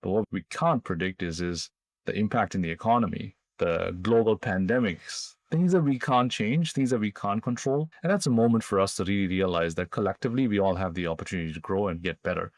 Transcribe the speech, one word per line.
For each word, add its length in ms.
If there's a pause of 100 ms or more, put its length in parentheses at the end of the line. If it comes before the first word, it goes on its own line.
But 100
what 200
we 180
can't 340
predict 400
is, 180
is 280 (360)
the 120
impact 380
in 60
the 100
economy, 640 (240)
the 420
global 360
pandemics, 1000 (160)
things 220
that 80
we 180
can't 320
change, 420
things 160
that 100
we 120
can't 320
control. 460 (120)
And 100
that's 160
a 40
moment 320
for 160
us 160
to 80
really 240
realize 480
that 160
collectively, 560
we 120
all 160
have 180
the 140
opportunity 460
to 60
grow 300
and 120
get 220
better. 340